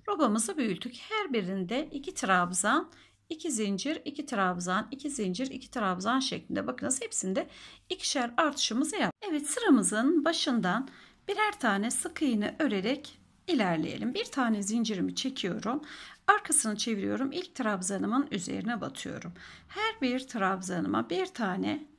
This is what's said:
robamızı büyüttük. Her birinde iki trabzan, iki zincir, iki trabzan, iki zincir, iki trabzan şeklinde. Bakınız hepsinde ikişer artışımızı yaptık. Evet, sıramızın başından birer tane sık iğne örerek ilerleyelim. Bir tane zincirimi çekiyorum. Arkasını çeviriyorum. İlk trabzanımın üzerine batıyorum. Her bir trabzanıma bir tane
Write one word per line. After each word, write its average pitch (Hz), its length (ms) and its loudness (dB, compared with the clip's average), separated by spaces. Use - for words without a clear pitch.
robamızı 302 500 2
büyüttük. 226 360 -2
Her 403 380 -4
birinde 196 600 -2
iki 294 220 -10
trabzan, 190 760 2
iki 320 240 -4
zincir, 214 520 0
iki 277 220 -8
trabzan, 185 640 0
iki 277 200 -6
zincir, 220 400 -2
iki - 200 -12
trabzan 208 500 0
şeklinde. - 460 -2
Bakınız 254 360 -2
hepsinde 196 460 -2
ikişer 247 460 -2
artışımızı 302 600 2
yaptık. 320 340 -2
Evet, 294 200 -2
sıramızın 277 720 6
başından 247 640 2
birer 415 320 0
tane 214 300 2
sık - 320 -4
iğne 220 360 2
örerek 226 600 0
ilerleyelim. 208 680 2
Bir 440 100 -2
tane 226 380 2
zincirimi 208 520 0
çekiyorum. 247 680 -2
Arkasını 311 500 4
çeviriyorum. 214 560 -2
İlk 359 220 -8
trabzanımın 202 760 0
üzerine 196 500 -4
batıyorum. - 520 -8
Her 440 320 -4
bir 254 280 0
trabzanıma 190 800 0
bir 359 160 0
tane 196 600 -2